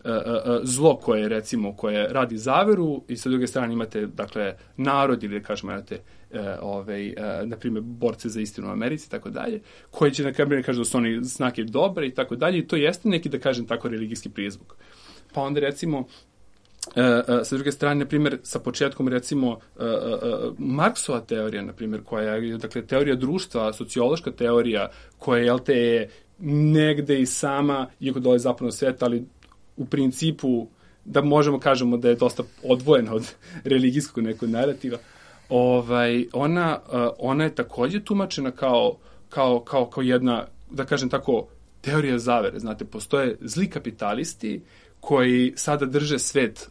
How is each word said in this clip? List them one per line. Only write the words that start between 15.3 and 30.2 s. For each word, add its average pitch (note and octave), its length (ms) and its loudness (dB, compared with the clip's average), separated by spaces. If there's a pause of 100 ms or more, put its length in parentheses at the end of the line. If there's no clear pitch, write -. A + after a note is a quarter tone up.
Pa C#3+ 80 -2
onda, C#3+ 180 0
recimo, C#3+ 480 -2 (880)
e, A#2+ 60 2
e, A#2+ 420 4
sa C3 120 -4
druge C#3 160 -2
strane, D3 280 0
na C#3+ 60 0
primjer, C#3+ 380 0
sa - 160 -6
početkom, C3 480 -2
recimo, B2 520 0 (200)
e, - 40 -4
e, A#2 40 -2
e, A#2 720 -2
Marksova C#3+ 600 0
teorija, A2 420 -4
na F#2 120 -10
primjer, G#2+ 300 -6
koja G#2+ 300 -4
je, A2+ 240 -4
dakle, A2+ 240 -8
teorija C3+ 340 2
društva, B2+ 580 -2
sociološka B2 580 -2
teorija, A#2 580 2 (300)
koja, A#2+ 240 2
jel A#2+ 160 4
te, C3 160 2
je A#2 340 2 (300)
negde D3 800 4
i C3 60 6
sama, C#3 600 0 (120)
iako C3 200 -2
dolazi B2 220 6
iz - 20 -6
zapadnog B2 300 0
sveta, B2+ 320 0
ali A#2+ 200 0 (520)
u C3 80 -6
principu, C3 840 0 (380)